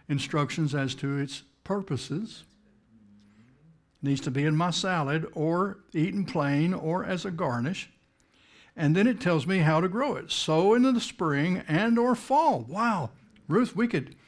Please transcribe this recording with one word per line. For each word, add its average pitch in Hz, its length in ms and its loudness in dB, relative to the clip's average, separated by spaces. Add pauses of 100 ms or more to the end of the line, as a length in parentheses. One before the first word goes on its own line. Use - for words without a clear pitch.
instructions 147 680 -2
as 135 220 -2
to 139 220 -4
its 139 260 -6 (220)
purposes. 190 800 -6 (1600)
Needs 139 200 0
to 147 100 -4
be 139 140 -2
in 156 100 2
my 170 160 0
salad 160 640 -2
or 175 460 -2 (140)
eaten 185 300 0
plain 151 500 0
or 175 300 -4
as 180 220 -6
a 190 60 -6
garnish. 147 580 -4 (880)
And 156 180 4
then 202 120 4
it 240 120 0
tells 160 260 2
me 190 120 0
how 156 240 4
to 185 80 2
grow 226 260 -2
it. - 160 -8
Sow 170 420 4
in 247 100 6
the 254 180 4
spring 165 680 0
and 220 320 2
or 240 160 4
fall. 269 460 2
Wow. 175 480 -2 (400)
Ruth, 214 260 2
we 233 140 0
could 135 260 -4 (120)